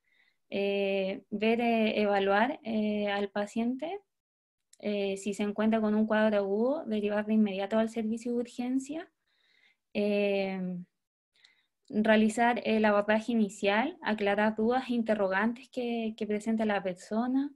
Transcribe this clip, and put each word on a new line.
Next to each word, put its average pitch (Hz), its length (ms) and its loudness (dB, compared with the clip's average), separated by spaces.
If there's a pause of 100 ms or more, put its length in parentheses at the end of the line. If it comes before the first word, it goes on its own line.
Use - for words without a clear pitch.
(500)
eh, 196 800 -2
ver, 220 320 0
eh, 226 400 2
evaluar, 202 600 2
eh, 214 460 -2
al 202 200 -2
paciente, 247 680 -4 (880)
eh, 202 300 -2
si 202 180 -6
se 208 100 -4
encuentra 214 360 2
con 208 160 2
un 214 100 4
cuadro 214 320 2
agudo, 220 480 0
derivar 208 400 -2
de 214 100 0
inmediato 202 440 2
al 226 100 2
servicio 226 440 -4
de 240 60 -2
urgencia, 262 720 -6 (840)
eh, 196 840 0 (1120)
realizar 220 760 4
el 220 200 2
abordaje 214 460 2
inicial, 220 680 0
aclarar 208 540 0
dudas 240 340 0
e 247 40 -2
interrogantes 220 760 0
que, 233 480 -4
que 214 100 -6
presente 220 380 -2
la 202 180 0
persona. 247 720 -2